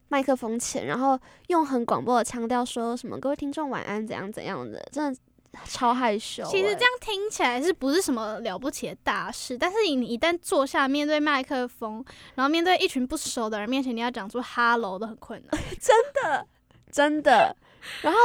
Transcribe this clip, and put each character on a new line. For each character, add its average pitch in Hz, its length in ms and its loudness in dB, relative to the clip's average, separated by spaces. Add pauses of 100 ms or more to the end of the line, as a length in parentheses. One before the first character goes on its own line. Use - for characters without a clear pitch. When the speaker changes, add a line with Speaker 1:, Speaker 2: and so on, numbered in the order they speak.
Speaker 1:
麦 277 120 2
克 262 140 2
风 233 240 -4
前， - 280 -6
然 151 120 -2
后 262 180 4 (300)
用 302 180 4
很 240 200 -2
广 - 180 0
播 240 140 2
的 220 60 4
腔 233 220 -6
调 247 200 0
说 240 320 -4
什 247 100 -12
么 107 140 -8
“各 262 80 -2
位 294 60 0
听 285 140 -6
众 285 200 -6
晚 214 140 -6
安” 214 220 -6
怎 - 80 -8
样 190 160 -8
怎 - 140 -12
样 - 260 -8
的， - 220 -14
真 285 220 -4
的 - 60 -14 (440)
超 240 300 0
害 233 260 0
羞 - 240 -10
欸。 - 60 -6
Speaker 2:
其 392 80 0
实 392 180 2
这 - 60 -2
样 494 80 8 (100)
听 415 300 -4
起 370 140 -2
来 247 180 2
是 349 100 0
不 277 220 0
是 370 80 2
什 294 120 0
么 220 280 -4
了 233 180 -4
不 269 100 -4
起 233 180 -8
的 160 140 -8
大 202 300 -2
事， - 260 -8
但 330 140 0
是 415 120 -2
你 262 220 2
一 233 120 -4
旦 339 240 2
坐 277 260 2
下 277 220 2
面 294 180 0
对 302 100 2
麦 294 240 2
克 262 240 -2
风， 220 380 -10 (300)
然 254 100 -2
后 277 60 4
面 330 120 4
对 359 180 4
一 359 60 2
群 254 220 0
不 294 80 -4
熟 - 340 -4
的 214 80 -4
人 208 120 -4
面 269 120 0
前， 254 140 -2
你 226 60 -4
要 240 100 -2
讲 220 180 -8
出 247 120 -6
“hello” 233 580 2
都 220 80 -6
很 226 80 -12
困 - 340 -16
难。 311 140 -2
Speaker 1:
<laughs> - 160 -10
真 440 160 8 (180)
的。 339 320 0 (500)
真 302 260 4
的。 247 320 6 (480)
然 311 120 2
后 427 120 4